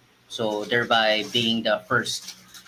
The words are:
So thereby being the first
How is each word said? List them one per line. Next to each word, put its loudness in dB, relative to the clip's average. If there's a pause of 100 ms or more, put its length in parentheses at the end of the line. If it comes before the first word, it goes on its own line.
(340)
So -4
thereby 2
being 0
the 0
first -2 (340)